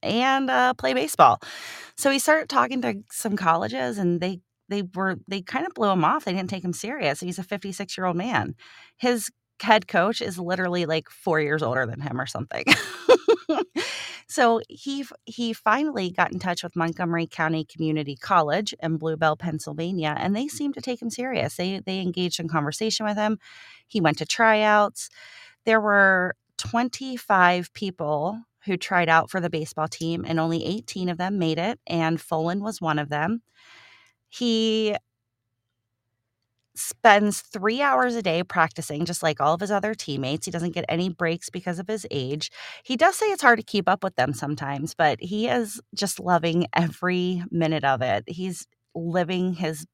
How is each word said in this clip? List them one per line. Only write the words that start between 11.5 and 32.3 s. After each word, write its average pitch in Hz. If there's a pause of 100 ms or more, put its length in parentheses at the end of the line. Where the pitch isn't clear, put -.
older 127
than 120
him 131
or 127
something. -
<laughs> - (1500)
So 233
he 277
f-, 247 (120)
he 233
finally 220
got 180
in 180
touch 180
with 170
Montgomery 170
County 160
Community 156
College 175
in 160
Blue 156
Bell, 156
Pennsylvania, 156
and 196
they 254
seemed 285
to -
take 247
him 233
serious. 240
They, 185
they 190
engaged 180
in 165
conversation 170
with 208
him. 214 (480)
He 214
went 156
to 156
tryouts. 214 (540)
There 220
were 196 (240)
twenty-five 220
people 180 (220)
who 190
tried 180
out 165
for 185
the 170
baseball 156
team, 165
and 165
only 165
eighteen 185
of 170
them 190
made 160
it, 202
and 165
Fullen 170